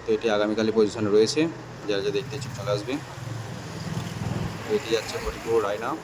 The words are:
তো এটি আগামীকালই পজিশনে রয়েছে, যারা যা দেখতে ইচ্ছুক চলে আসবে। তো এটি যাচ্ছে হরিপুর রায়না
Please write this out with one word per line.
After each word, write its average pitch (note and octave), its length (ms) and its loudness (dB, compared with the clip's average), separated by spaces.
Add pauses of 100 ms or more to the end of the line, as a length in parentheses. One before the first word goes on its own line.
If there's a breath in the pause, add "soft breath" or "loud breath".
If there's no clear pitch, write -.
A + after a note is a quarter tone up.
তো - 120 -8
এটি A2 200 0
আগামীকালই G#2+ 420 2
পজিশনে G#2+ 380 4
রয়েছে, A2 260 6 (460)
যারা G2+ 180 0
যা G#2 120 2
দেখতে G2+ 200 -4
ইচ্ছুক - 200 -8
চলে G2 180 -2
আসবে। G#2+ 180 -2 (1700)
তো G#2+ 140 -8
এটি G#2+ 180 -2
যাচ্ছে A2 280 -2
হরিপুর G#2+ 420 0
রায়না G#2+ 240 -2 (140)